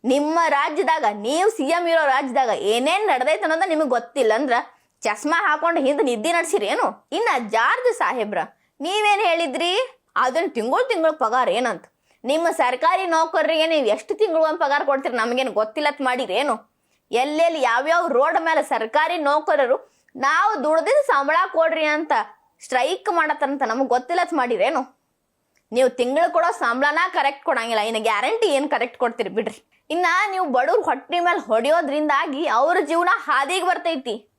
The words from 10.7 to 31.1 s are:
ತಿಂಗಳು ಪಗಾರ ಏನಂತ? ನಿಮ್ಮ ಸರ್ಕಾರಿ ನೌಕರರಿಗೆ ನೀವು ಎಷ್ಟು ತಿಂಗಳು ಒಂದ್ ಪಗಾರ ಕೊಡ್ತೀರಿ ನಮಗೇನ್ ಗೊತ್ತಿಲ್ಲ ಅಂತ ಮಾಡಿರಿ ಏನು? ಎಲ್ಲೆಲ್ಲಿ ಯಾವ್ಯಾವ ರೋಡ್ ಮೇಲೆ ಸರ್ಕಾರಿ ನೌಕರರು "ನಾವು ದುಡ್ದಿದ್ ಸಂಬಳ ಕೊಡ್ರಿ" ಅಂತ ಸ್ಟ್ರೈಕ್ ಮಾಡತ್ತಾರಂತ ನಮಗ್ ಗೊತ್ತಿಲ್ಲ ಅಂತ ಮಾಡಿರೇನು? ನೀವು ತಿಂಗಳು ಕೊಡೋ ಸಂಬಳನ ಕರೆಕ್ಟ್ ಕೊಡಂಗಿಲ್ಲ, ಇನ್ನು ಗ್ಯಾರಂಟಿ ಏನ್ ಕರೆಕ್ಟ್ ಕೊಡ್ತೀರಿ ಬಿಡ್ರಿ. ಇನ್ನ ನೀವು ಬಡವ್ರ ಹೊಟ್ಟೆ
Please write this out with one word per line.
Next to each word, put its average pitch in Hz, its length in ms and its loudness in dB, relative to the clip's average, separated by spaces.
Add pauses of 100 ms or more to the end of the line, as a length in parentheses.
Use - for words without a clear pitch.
ತಿಂಗಳು 320 240 0
ಪಗಾರ 247 360 0
ಏನಂತ? 226 360 -2 (400)
ನಿಮ್ಮ 311 260 0
ಸರ್ಕಾರಿ 311 560 0
ನೌಕರರಿಗೆ 320 600 0
ನೀವು 311 200 2
ಎಷ್ಟು 311 280 -2
ತಿಂಗಳು 349 280 2
ಒಂದ್ 311 180 0
ಪಗಾರ 285 240 0
ಕೊಡ್ತೀರಿ 269 320 -2
ನಮಗೇನ್ 247 320 0
ಗೊತ್ತಿಲ್ಲ 214 400 -2
ಅಂತ - 140 -4
ಮಾಡಿರಿ 254 320 -2
ಏನು? 262 380 -2 (380)
ಎಲ್ಲೆಲ್ಲಿ 302 500 0
ಯಾವ್ಯಾವ 277 460 2
ರೋಡ್ 311 340 2
ಮೇಲೆ 320 220 0
ಸರ್ಕಾರಿ 302 560 -2
ನೌಕರರು 294 720 0 (240)
"ನಾವು 320 480 0
ದುಡ್ದಿದ್ 330 420 2
ಸಂಬಳ 285 300 2 (160)
ಕೊಡ್ರಿ" 320 320 2
ಅಂತ 302 280 0 (520)
ಸ್ಟ್ರೈಕ್ 294 480 -2
ಮಾಡತ್ತಾರಂತ 294 540 0
ನಮಗ್ 240 220 -2
ಗೊತ್ತಿಲ್ಲ 262 320 0
ಅಂತ 339 140 -2
ಮಾಡಿರೇನು? 254 680 0 (720)
ನೀವು 254 160 4
ತಿಂಗಳು 269 440 0
ಕೊಡೋ 339 200 2
ಸಂಬಳನ 285 460 0 (140)
ಕರೆಕ್ಟ್ 277 320 -2
ಕೊಡಂಗಿಲ್ಲ, 233 360 -2
ಇನ್ನು 220 220 -2
ಗ್ಯಾರಂಟಿ 254 440 0
ಏನ್ 285 240 0
ಕರೆಕ್ಟ್ 247 280 -4
ಕೊಡ್ತೀರಿ 233 300 -2
ಬಿಡ್ರಿ. 214 640 -8
ಇನ್ನ 349 160 0 (240)
ನೀವು 370 160 -2
ಬಡವ್ರ 277 340 2
ಹೊಟ್ಟೆ 311 400 -2